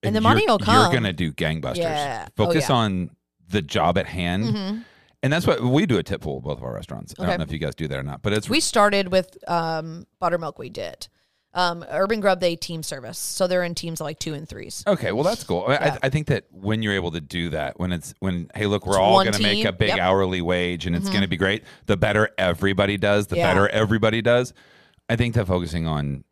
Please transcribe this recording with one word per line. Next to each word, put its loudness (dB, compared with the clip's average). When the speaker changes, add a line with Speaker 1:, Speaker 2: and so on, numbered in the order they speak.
Speaker 1:
And 0
Speaker 2:
And 0
Speaker 1:
the 2
money 6
Speaker 2:
you're, 2
Speaker 1:
will 4
come. 6
Speaker 2:
you're 4
gonna 2
do -2
gangbusters. -2
Speaker 1:
Yeah. -4
Oh, -20
Speaker 2:
Focus 2
Speaker 1:
yeah. 4
Speaker 2:
on 0
the 0
job 2
at 0
hand. -2
Speaker 1:
Mm-hmm. -2
Speaker 2:
And 2
that's 0
what 2
we 2
do 2
at -2
Tip -6
Pool, -8
both -6
of -14
our -8
restaurants. -14
I -8
Speaker 1:
Okay. 0
Speaker 2:
don't 0
know -2
if -10
you -6
guys -4
do -6
that -6
or -8
not, -10
but -2
it's -2
Speaker 1:
We 2
started 2
with, 0
um, -4
Buttermilk, -2
we -12
did. -12
Um, 0
Urban -2
Grub, 2
they 2
team -10
service. -12
So -2
they're 2
in -6
teams -8
of, -6
like, -8
two -6
and -12
threes. -14
Speaker 2:
Okay, 0
well, 0
that's -2
cool. -2
I, 2
Speaker 1:
Yeah. 0
Speaker 2:
I, -2
I 0
think -2
that 0
when -4
you're 0
able 0
to -6
do -6
that, -6
when -2
it's, -6
when, -4
"Hey, -2
look, 0
we're 0
Speaker 1:
It's 4
Speaker 2:
all 6
Speaker 1:
one 8
Speaker 2:
gonna 0
make 2
Speaker 1:
team. 0
Speaker 2:
a 0
big 0
Speaker 1:
Yep. 0
Speaker 2:
hourly 2
wage -2
and 0
it's -2
Speaker 1:
Mm-hmm. -4
Speaker 2:
gonna 2
be -2
great," 0
the 2
better 2
everybody 2
does, 2
the -2
Speaker 1:
Yeah. 2
Speaker 2:
better 4
everybody 2
does. 2
I 0
think 0
that 2
focusing -2
on -4